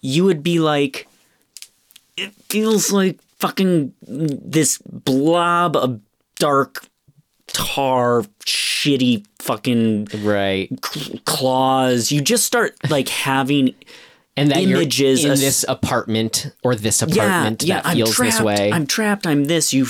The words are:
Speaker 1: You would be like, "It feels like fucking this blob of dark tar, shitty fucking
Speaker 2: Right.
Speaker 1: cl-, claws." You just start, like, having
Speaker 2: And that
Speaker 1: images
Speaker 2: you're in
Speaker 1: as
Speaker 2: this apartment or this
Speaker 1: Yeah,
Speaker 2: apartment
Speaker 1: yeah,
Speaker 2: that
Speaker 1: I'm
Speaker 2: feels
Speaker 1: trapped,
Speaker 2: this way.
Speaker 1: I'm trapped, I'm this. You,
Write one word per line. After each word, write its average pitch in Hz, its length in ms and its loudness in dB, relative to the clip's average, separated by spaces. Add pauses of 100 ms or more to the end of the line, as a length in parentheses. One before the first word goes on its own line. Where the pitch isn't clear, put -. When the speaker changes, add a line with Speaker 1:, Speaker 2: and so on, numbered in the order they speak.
Speaker 1:
You 143 240 0
would 165 180 0
be 170 160 0
like, 143 480 -2 (1080)
"It 196 160 -10 (160)
feels 214 420 0
like 190 280 2 (200)
fucking 180 600 0
this 139 800 -2
blob 170 1000 0
of 127 240 -2 (380)
dark 139 480 0 (600)
tar, 123 760 0 (200)
shitty 123 840 0 (140)
fucking 110 680 -2 (140)
Speaker 2:
Right. 98 460 0 (140)
Speaker 1:
cl-, - 420 -10
claws." 131 840 0
You 147 100 2
just 214 220 0
start, 233 320 -2 (140)
like, 143 180 0
having 135 680 0 (640)
Speaker 2:
And 147 140 4
that 139 120 2
Speaker 1:
images 131 600 2
Speaker 2:
you're 143 60 2
in 143 60 2
Speaker 1:
as 139 40 2
Speaker 2:
this 135 300 0
apartment 113 800 -2 (100)
or 123 140 0
this 107 260 -2
Speaker 1:
Yeah, - 60 -2
Speaker 2:
apartment 160 560 0
Speaker 1:
yeah, 180 120 0
Speaker 2:
that - 120 -4
Speaker 1:
I'm 170 80 0
Speaker 2:
feels 110 200 0
Speaker 1:
trapped, - 180 0
Speaker 2:
this 220 80 0
way. 104 280 2
Speaker 1:
I'm 156 160 0
trapped, 208 400 -2
I'm 143 200 2
this. 160 280 0
You, 131 160 2